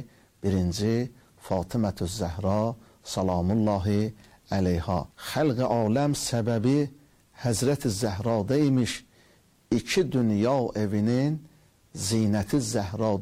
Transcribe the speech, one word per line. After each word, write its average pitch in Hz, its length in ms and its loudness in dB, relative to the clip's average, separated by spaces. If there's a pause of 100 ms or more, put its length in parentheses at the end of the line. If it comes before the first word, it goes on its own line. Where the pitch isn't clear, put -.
(440)
birinci 104 680 0 (320)
Fatimətü 95 640 -2
Zəhra 101 640 -2 (300)
salamullahi 101 1000 0 (500)
əleyha. 90 480 0 (200)
Xəlq-i 131 480 0
aləm 117 480 2
səbəbi 117 640 0 (600)
Həzrəti 123 540 0
Zəhra 107 460 0 (100)
deymiş, 131 460 2 (800)
iki 147 320 0
dünya 120 540 2 (180)
evinin 113 640 0 (560)
zinəti 107 640 0
Zəhra 110 640 -2